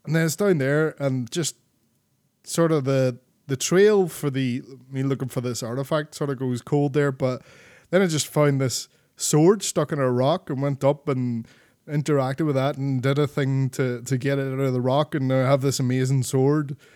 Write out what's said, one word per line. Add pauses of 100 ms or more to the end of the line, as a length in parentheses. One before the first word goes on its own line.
and
then
it's
down
there,
and
just (880)
sort
of
the, (300)
the
trail
for
the, (300)
me
looking
for
this
artifact
sort
of
goes
cold
there,
but (480)
then
I
just
found
this (320)
sword
stuck
in
a
rock
and
went
up
and (420)
interacted
with
that
and
did
a
thing
to,
to
get
it
out
of
the
rock,
and
now
I
have
this
amazing
sword. (180)